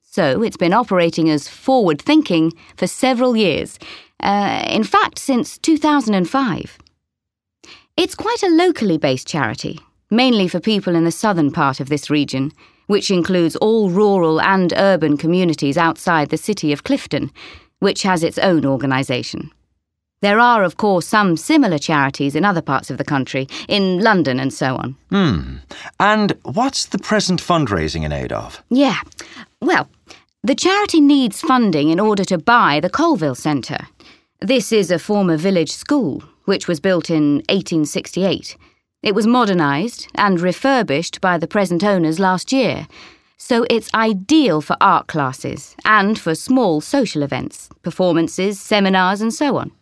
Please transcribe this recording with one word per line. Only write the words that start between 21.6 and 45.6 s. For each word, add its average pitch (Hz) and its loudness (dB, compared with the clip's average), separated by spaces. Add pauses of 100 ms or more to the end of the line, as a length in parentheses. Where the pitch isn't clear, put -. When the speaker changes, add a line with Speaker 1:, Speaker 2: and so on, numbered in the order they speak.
Speaker 1:
charities 139 -2
in 156 0
other 190 0
parts 139 -4
of 131 -8
the 143 -6
country, 135 -4 (220)
in 185 0
London 175 2
and 131 -4
so 131 -2
on. 131 -8 (120)
Speaker 2:
Hmm. 87 0 (380)
And 208 2
what's 233 -2
the - -4
present 185 -2
fundraising 85 -2
in 76 -4
aid 64 -6
of? - -10
Speaker 1:
Yeah. 254 2 (640)
Well, 262 0 (560)
the 269 2
charity 392 2
needs 277 4
funding 202 2
in 165 2
order 208 2
to 185 -2
buy 151 4
the 170 -2
Colville 220 0
Centre. 143 -4 (540)
This 233 0
is 196 2
a 170 2
former 190 0
village 170 0
school, 240 -2 (220)
which - -2
was 175 -2
built 180 0
in 147 2
eighteen 170 0
sixty-eight. - -4 (440)
It 208 0
was 214 2
modernised 196 0
and 196 2
refurbished 180 0
by 180 2
the 165 -4
present 175 0
owners 180 0
last 185 0
year, 214 0 (540)
so 240 0
it's 220 0
ideal 220 2
for 160 -2
art 185 4
classes - -6 (100)